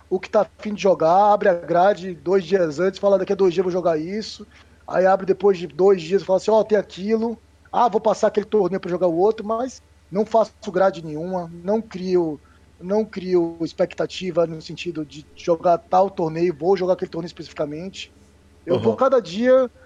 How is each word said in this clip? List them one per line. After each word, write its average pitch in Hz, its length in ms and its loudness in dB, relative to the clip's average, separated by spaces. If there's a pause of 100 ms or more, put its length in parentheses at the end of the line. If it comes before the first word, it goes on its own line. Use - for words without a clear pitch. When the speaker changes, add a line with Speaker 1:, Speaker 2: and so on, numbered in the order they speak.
Speaker 1:
O 185 100 -2
que - 120 -14
tá 208 180 2 (100)
afim 214 140 -8
de 190 100 -8
jogar, 185 500 4
abre 202 180 2
a 175 40 4
grade 175 600 0
dois 175 300 0
dias 165 360 0
antes, 190 180 -2
fala, 202 200 2
"Daqui 185 160 -2
a - 20 -4
dois 185 160 4
dias 165 60 -4
eu 185 120 0
vou - 20 -2
jogar 170 260 0
isso." 202 480 -10 (420)
Aí 175 160 2
abre 190 220 2
depois 196 320 2
de 175 80 -8
dois 180 360 2
dias 175 200 -2
e - 20 -16
fala 190 140 2
assim, 208 120 -4
"Ó, 214 140 4
tem 214 140 2
aquilo." 220 600 -4 (340)
"Ah, 226 140 4
vou 208 140 -2
passar 214 240 2
aquele 202 180 0
torneio 190 340 0
pra 185 120 -10
jogar 175 160 0
o 165 100 0
outro", 208 300 0
mas 233 340 -6 (300)
não 208 160 -2
faço 214 260 0 (180)
grade 185 320 0
nenhuma, 165 480 -8
não 180 300 -4
crio, 180 580 -2 (400)
não 202 240 -2
crio 180 600 -2
expectativa 170 840 -4
no 160 140 -8
sentido 156 460 -10
de 143 280 -20
jogar 170 440 0
tal 190 320 0
torneio, 170 440 -2
vou 170 220 0
jogar 185 160 0
aquele 180 180 -6
torneio 170 180 -8
especificamente. 156 840 -10 (540)
Eu - 120 2
vou 220 140 2
Speaker 2:
Uhum. 214 60 -4
Speaker 1:
cada 262 220 4
dia, 240 500 2 (160)